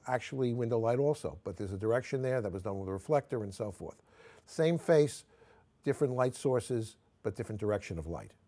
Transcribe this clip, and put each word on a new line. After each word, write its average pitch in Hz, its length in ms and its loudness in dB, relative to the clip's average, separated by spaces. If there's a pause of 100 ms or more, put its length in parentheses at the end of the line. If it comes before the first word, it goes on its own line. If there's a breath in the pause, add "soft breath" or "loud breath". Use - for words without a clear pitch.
actually 127 460 0
window 120 260 0
light 117 200 2
also, 143 440 0
but 95 140 -8
there's 98 160 -6
a 98 40 -4
direction 120 440 0
there 131 180 0
that 104 120 -2
was 92 120 -6
done 98 160 -4
with 95 80 -6
a 95 60 -2
reflector 127 500 0
and 98 100 -8
so 104 180 -6
forth. - 240 -12 (500 loud breath)
Same 165 340 2
face, 151 460 4 (580 soft breath)
different 135 300 2
light 127 200 2
sources, 123 640 0 (240)
but 101 140 -2
different 107 260 -6
direction 104 380 -2
of 80 80 -6
light. 82 240 -8 (160)